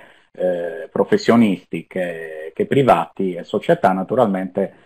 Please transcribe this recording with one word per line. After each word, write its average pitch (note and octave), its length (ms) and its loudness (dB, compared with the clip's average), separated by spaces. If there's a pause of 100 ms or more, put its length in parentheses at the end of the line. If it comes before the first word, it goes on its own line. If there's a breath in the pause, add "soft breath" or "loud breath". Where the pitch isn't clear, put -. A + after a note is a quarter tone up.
(340 soft breath)
eh, E2+ 580 -4
professionisti G2+ 960 2
che, D#2+ 640 -8
che G2+ 120 -2
privati G2 680 2
e E2+ 120 -12
società, G2+ 480 0
naturalmente F#2+ 800 -2 (120 soft breath)